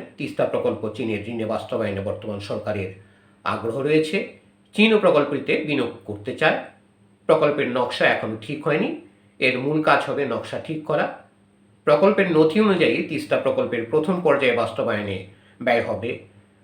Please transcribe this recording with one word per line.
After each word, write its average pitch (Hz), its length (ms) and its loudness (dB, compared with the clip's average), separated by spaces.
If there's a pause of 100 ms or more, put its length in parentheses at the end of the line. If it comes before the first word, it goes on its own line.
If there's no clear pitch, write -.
(160)
তিস্তা 139 300 -4
প্রকল্প 110 360 -2 (120)
চীনের 110 340 -4
ঋণে 113 180 -6
বাস্তবায়নে 107 560 -4
বর্তমান 101 380 -6 (100)
সরকারের 104 400 -6 (560)
আগ্রহ 110 340 -4
রয়েছে। 156 380 0 (580)
চীনও 220 240 6
প্রকল্পটিতে 147 540 2 (120)
বিনিয়োগ 131 260 -2 (140)
করতে 107 300 -10
চায়। 165 220 2 (720)
প্রকল্পের 147 380 2 (100)
নকশা 127 300 0
এখনও 110 340 -2
ঠিক - 220 -8
হয়নি। 190 260 0 (500)
এর 127 200 2
মূল 147 240 0
কাজ 143 220 4
হবে 135 200 -2
নকশা 117 400 -6
ঠিক 156 180 -8
করা। - 220 -2 (840)
প্রকল্পের 196 460 6
নথি 156 280 6
অনুযায়ী 175 360 4 (100)
তিস্তা 147 300 -2
প্রকল্পের 123 520 0
প্রথম 156 320 0
পর্যায়ে 127 400 4
বাস্তবায়নে 104 560 -2 (420)
ব্যয় 117 300 2
হবে 110 220 -4 (520)